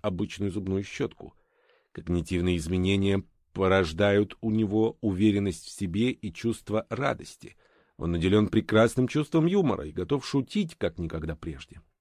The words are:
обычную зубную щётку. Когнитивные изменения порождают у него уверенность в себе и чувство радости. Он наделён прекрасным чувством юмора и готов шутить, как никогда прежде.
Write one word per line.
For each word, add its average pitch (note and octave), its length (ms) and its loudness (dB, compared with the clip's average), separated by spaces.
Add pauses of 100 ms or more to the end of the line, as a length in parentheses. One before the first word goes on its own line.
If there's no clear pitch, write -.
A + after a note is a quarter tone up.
обычную G2+ 500 -4
зубную F#2+ 320 -2
щётку. - 480 -8 (600)
Когнитивные F2 640 0
изменения F#2+ 640 0 (300)
порождают F#2+ 880 2
у A2+ 80 -2
него A2 500 2
уверенность G2+ 640 2
в - 60 -16
себе G2+ 400 -2
и - 240 -8
чувство A2 560 -4
радости. - 640 -6 (400)
Он E2+ 160 -2
наделён F#2+ 360 4
прекрасным A2+ 600 2
чувством D#3 380 0
юмора F3 400 2
и D#2 60 -12
готов F2+ 340 -2
шутить, D#3+ 500 -2
как F2+ 220 -4
никогда D#2+ 360 -6
прежде. D#2 460 -14 (200)